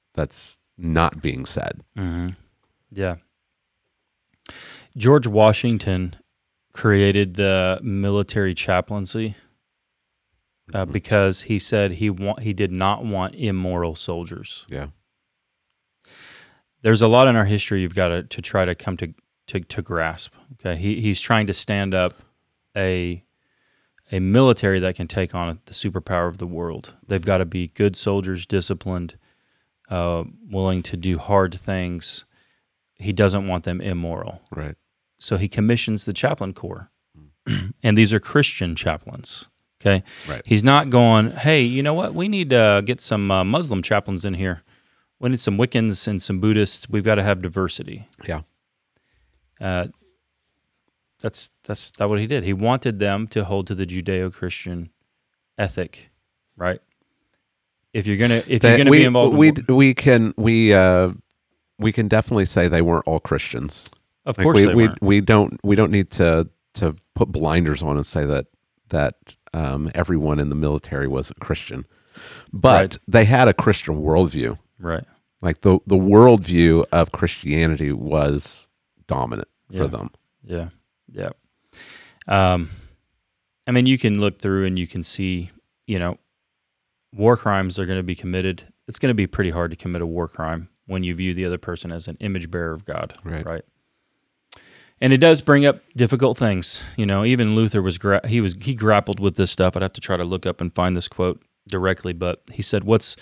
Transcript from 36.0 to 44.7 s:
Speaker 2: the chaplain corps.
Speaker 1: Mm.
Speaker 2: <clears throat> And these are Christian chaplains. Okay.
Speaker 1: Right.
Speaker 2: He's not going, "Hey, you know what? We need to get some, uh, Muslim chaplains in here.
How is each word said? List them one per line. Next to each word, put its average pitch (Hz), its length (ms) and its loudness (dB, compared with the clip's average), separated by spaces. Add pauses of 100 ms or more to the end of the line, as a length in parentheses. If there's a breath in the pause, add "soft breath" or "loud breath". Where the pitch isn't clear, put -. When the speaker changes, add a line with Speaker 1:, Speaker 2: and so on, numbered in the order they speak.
Speaker 2:
the 104 80 -6
chaplain - 400 -4
corps. - 380 -14 (580)
Speaker 1:
Mm. 98 300 -6
Speaker 2:
<clears throat> - 40 -20
And 107 140 2
these 107 180 6
are 104 60 2
Christian 92 560 -2
chaplains. - 720 -8 (320)
Okay. 95 220 2 (260 loud breath)
Speaker 1:
Right. - 160 -12
Speaker 2:
He's 107 200 2
not 139 260 4
going, 117 400 6
"Hey, 151 320 2
you 127 220 -2
know 151 100 0
what? 175 180 -4
We 175 160 -6
need 190 220 -4
to 107 340 6
get 120 160 -4
some, 101 300 -2
uh, 92 140 2
Muslim 123 360 -2
chaplains 98 440 -2
in 101 100 -4
here. 90 280 -6 (580)